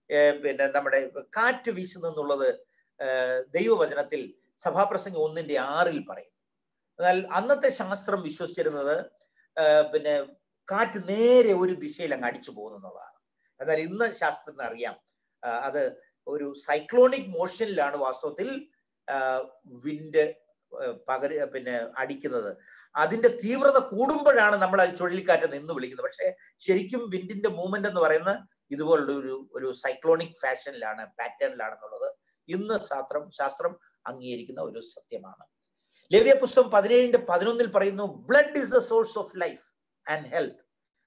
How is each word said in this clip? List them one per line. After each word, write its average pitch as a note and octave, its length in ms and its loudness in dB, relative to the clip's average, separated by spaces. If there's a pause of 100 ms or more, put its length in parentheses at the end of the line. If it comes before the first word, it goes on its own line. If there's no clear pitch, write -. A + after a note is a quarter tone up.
(100)
ഏർ, D3 260 4
പിന്നെ C#3 300 -2
നമ്മുടെ C3+ 440 0 (100)
കാറ്റ് A3+ 500 -2
വീശുന്നെന്നുള്ളത്, D#3 840 -2 (480)
ഏർ, B2+ 460 -2
ദൈവവചനത്തിൽ D3+ 840 0 (240)
സഭാപ്രസംഗം F#3 600 -2
ഒന്നിന്റെ D#3 400 -2
ആറിൽ D3+ 520 0
പറയും. - 280 -18 (600)
എന്നാൽ F3+ 340 2
അന്നത്തെ C4+ 360 2
ശാസ്ത്രം G3 540 -4
വിശ്വസിച്ചിരുന്നത്, D#3 840 -4 (540)
ഏർ, D3+ 220 8 (100)
പിന്നെ D3 300 0 (480)
കാറ്റ് G3 380 -2
നേരെ A3+ 440 6
ഒരു F3+ 200 2
ദിശയിൽ D3+ 420 -6
അങ്ങ് B2 120 -4
അടിച്ചു A#2+ 240 -6
പോകുന്നു G#2 280 -14
എന്നുള്ളതാണ്. F#2+ 400 -20 (440)
എന്നാൽ D#3 140 0
ഇന്ന് F#3+ 360 -2
ശാസ്ത്രത്തിന് C#3+ 500 -6
അറിയാം, A2+ 380 -8 (440)
ആ, A#2+ 40 -6
അത് C3 540 -4 (240)
ഒരു C#3+ 280 -8
സൈക്ലോണിക് A#3 760 2
മോഷനിലാണ് E3+ 640 -2
വാസ്തവത്തിൽ, D3+ 720 -6 (420)
ആ, C3 380 -2 (180)
വിൻഡ്, D3+ 680 -2 (480)
ആ, B2 80 -4 (180)
പകര-, D3 360 -2
പിന്നെ B2 420 -6 (100)
അടിക്കുന്നത്. C3 600 -6 (400)
അതിന്റെ A3 320 2
തീവ്രത C4+ 500 4
കൂടുമ്പോഴാണ് B3+ 800 4
നമ്മൾ F#3+ 260 2
അത് F3 140 2
ചുഴലിക്കാറ്റ് F3 580 0
എന്ന് D3+ 200 -8
വിളിക്കുന്നത്. B2+ 320 -8
പക്ഷേ - 280 -4 (240)
ശരിക്കും G3+ 520 -2
വിൻഡിന്റെ G3 380 -6
മൂവ്മെന്റ് F#3+ 400 -4
എന്ന് F3+ 120 -2
പറയുന്നത് E3 400 2 (300)
ഇതുപോലുള്ള D3 420 2
ഒരു, C3+ 400 -8
ഒരു C3 200 -6
സൈക്ലോണിക് D#3 680 0
ഫാഷനിലാണ്, A#2 640 -6
പാറ്റേണിലാണെന്നുള്ളത് A#2 1040 -8 (360)
ഇന്ന് G3+ 300 -4
ശാസ്ത്രം, D3 520 -8
ശാസ്ത്രം E3+ 480 -6 (280)
അംഗീകരിക്കുന്ന B2+ 540 -10
ഒരു - 200 -10
സത്യമാണ്. - 640 -16 (680)
ലേവ്യ A3+ 220 10
പുസ്തകം B3+ 360 4
പതിനേഴിന്റെ A#3+ 580 4
പതിനൊന്നിൽ A3 420 2
പറയുന്നു, G3 560 -2
"Blood D4 280 4
is C4+ 120 -2
the A#3 140 4
source A3 420 0
of F3+ 240 -6
life - 300 -12 (400)
and C#3 160 -10
health." D#3 300 -4 (440)